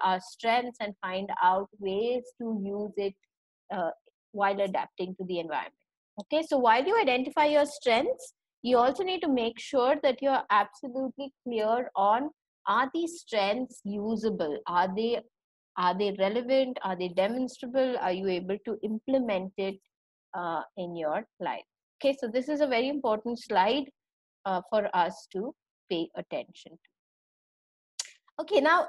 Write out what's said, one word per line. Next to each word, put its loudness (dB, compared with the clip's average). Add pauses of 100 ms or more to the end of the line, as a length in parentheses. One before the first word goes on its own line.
our 2
strengths -2
and -6
find -6 (120)
out 4 (120)
ways -2 (160)
to -4
use -4
it, -2 (600)
uh, -2 (420)
while 0
adapting -4
to -8
the -2
environment? -6 (480)
Okay, 0
so 2
while 6
you 4
identify 2
your 4
strengths, 0 (280)
you 4
also 4
need -2
to -2
make 0
sure 2
that 2
you're 2
absolutely -2 (120)
clear 0
on, 2 (360)
are 2
these -4
strengths -2
usable? -2
Are 2
they, 0 (580)
are 2
they 0
relevant? 2
Are -2
they -2
demonstrable? 0
Are 0
you -2
able -2
to -4
implement -2
it, -4 (580)
uh, -4 (160)
in -6
your -2 (160)
life? -6 (340)
Okay, 2
so -4
this -2
is 0
a 2
very 2
important -2
slide, 2 (600)
uh, 0
for 2
us 0
to -6 (360)
pay -2
attention -10
to. -20 (440)
Okay, 2
now 4